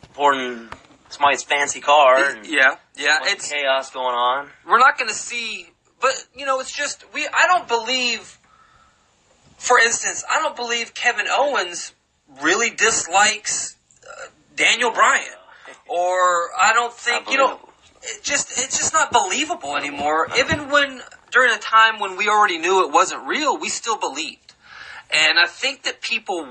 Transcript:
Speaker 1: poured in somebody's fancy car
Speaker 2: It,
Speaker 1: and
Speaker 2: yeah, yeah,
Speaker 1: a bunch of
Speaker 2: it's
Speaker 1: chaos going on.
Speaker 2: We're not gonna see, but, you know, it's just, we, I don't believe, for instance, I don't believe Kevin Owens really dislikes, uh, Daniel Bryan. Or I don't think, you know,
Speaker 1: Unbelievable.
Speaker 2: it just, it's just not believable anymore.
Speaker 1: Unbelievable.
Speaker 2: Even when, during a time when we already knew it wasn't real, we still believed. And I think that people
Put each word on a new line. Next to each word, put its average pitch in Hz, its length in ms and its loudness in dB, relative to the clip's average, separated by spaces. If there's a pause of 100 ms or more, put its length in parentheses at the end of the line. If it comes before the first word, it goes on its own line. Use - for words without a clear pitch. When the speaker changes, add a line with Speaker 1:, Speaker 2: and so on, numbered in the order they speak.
(140)
Speaker 1:
poured 143 240 2
in 120 320 -8 (400)
somebody's 139 340 0
fancy 143 380 -2
car 139 380 6
Speaker 2:
It, 113 180 0
Speaker 1:
and 107 100 -18
Speaker 2:
yeah, 135 280 2 (200)
yeah, 147 220 0
Speaker 1:
a - 20 0
bunch 180 120 -2
of 196 60 -2
Speaker 2:
it's - 120 -10
Speaker 1:
chaos 135 420 -2
going 127 240 -4
on. 131 340 -2 (160)
Speaker 2:
We're 233 140 4
not 277 180 6
gonna 220 160 -6
see, 214 540 -10 (340)
but, 277 120 2 (220)
you 269 100 -12
know, 269 140 -2
it's 254 120 -10
just, - 320 -8 (100)
we, 285 140 -6
I - 200 2
don't 247 200 2
believe, 233 680 -4 (1200)
for 240 220 2
instance, 226 500 -2
I 262 120 0
don't 311 140 -4
believe 233 380 -6
Kevin - 360 -2
Owens 202 640 -2 (480)
really 208 300 0
dislikes, 208 1040 0 (320)
uh, - 200 -18 (280)
Daniel 226 360 2
Bryan. 233 320 4 (640)
Or 180 640 2 (100)
I 208 140 4
don't 233 200 0
think, - 380 -6
you 269 60 0
know, 269 160 4
Speaker 1:
Unbelievable. - 200 -20 (300)
Speaker 2:
it - 200 -14
just, - 280 -4
it's 254 260 -4
just - 160 -2
not - 180 2
believable 233 640 -2
anymore. 160 480 -2
Speaker 1:
Unbelievable. 226 360 -2
Speaker 2:
Even 262 100 -12
when, 277 300 0 (300)
during 240 220 4
a 214 40 -4
time 220 420 4
when 190 180 -6
we 208 100 -2
already 208 320 4
knew 180 260 2
it 139 60 -6
wasn't 165 340 2
real, 254 320 -2
we - 120 -8
still - 280 -4
believed. 147 560 -10 (560)
And 156 300 2
I 170 80 4
think 269 360 -6
that - 180 -8
people 196 500 -6